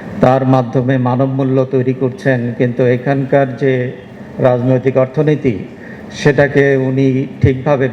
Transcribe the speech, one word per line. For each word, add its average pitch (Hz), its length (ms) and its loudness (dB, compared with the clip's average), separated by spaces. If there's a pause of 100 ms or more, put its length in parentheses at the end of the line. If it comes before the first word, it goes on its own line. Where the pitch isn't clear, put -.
(240)
তার 131 180 4 (120)
মাধ্যমে 127 400 0 (140)
মানব 131 300 0
মূল্য 131 200 0 (160)
তৈরি 131 280 0
করছেন, 131 360 0 (200)
কিন্তু 123 240 0 (140)
এখানকার 139 500 0 (160)
যে 135 100 2 (760)
রাজনৈতিক 127 460 2 (100)
অর্থনীতি, 143 500 0 (680)
সেটাকে 139 440 4 (240)
উনি 135 180 2 (360)
ঠিকভাবে 135 500 2